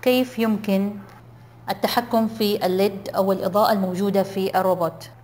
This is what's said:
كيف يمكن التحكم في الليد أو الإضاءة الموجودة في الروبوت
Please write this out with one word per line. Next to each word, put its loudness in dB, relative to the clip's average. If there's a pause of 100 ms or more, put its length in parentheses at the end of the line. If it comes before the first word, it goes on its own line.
كيف 0
يمكن 0 (720)
التحكم 0
في 0
الليد 0
أو 2
الإضاءة 2
الموجودة 0
في -2
الروبوت 0 (140)